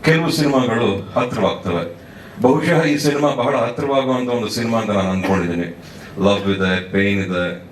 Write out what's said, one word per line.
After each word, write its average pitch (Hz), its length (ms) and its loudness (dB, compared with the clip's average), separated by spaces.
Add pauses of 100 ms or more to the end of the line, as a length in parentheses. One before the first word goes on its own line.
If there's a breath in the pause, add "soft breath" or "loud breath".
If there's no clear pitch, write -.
ಕೆಲವು 160 280 2
ಸಿನಿಮಾಗಳು 117 840 0
ಹತ್ರವಾಗ್ತವೆ. 95 800 -2 (460 loud breath)
ಬಹುಶಃ 156 400 4
ಈ 147 140 2
ಸಿನಿಮಾ 147 340 2
ಬಹಳ 139 260 0
ಹತ್ರವಾಗುವಂತ 131 720 0
ಒಂದು 117 200 -2
ಸಿನಿಮಾ 113 300 -2
ಅಂತ 104 120 -2
ನಾನು 95 200 0
ಅನ್ಕೊಂಡಿದ್ದೀನಿ. 90 680 0 (420 loud breath)
ಲವ್ 98 320 2
ಇದೆ, 92 420 0
ಪೇನ್ 98 280 2
ಇದೆ 90 520 -4